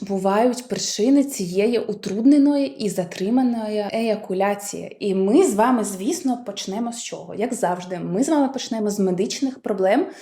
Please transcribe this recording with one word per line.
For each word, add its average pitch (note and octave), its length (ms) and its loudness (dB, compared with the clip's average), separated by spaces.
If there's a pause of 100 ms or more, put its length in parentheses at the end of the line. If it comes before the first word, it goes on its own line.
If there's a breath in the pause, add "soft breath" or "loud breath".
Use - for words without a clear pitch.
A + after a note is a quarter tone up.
бувають G3 680 0
причини C4 560 2
цієї G3+ 540 0
утрудненої C#4 1080 2
і G3+ 40 0
затриманої G#3+ 1040 0
еякуляції? G3+ 1080 -2
І G3 140 0
ми G3+ 300 6
з B3+ 100 2
вами, A3+ 300 4
звісно, A#3+ 640 -4
почнемо G#3 460 -6
з - 100 -12
чого? E3 320 -12
Як A#3 200 -2
завжди, F3+ 440 -4
ми E3+ 260 -2
з - 40 0
вами D4 200 2
почнемо A3 420 -4
з G3+ 80 -4
медичних G3+ 640 -2
проблем, G3+ 440 2 (160 loud breath)